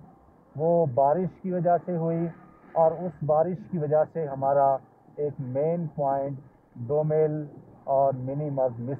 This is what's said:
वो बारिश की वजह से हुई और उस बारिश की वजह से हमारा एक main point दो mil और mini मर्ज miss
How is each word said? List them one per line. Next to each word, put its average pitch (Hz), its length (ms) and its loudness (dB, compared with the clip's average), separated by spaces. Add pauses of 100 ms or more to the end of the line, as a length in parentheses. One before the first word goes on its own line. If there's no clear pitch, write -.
(540)
वो 160 160 0 (240)
बारिश 147 340 2 (140)
की 185 80 -6
वजह 175 280 2
से 175 180 -6
हुई 165 320 -2 (460)
और 165 280 4
उस 180 100 -6 (140)
बारिश 160 320 2 (140)
की 175 60 -2
वजह 151 280 2
से 165 200 -6
हमारा 139 420 2 (520)
एक 147 200 -4 (120)
main 160 340 -2 (100)
point 139 420 -2 (480)
दो 147 180 0
mil 156 320 2 (520)
और 135 340 2
mini 143 300 -6
मर्ज 127 280 -2
miss 131 200 -6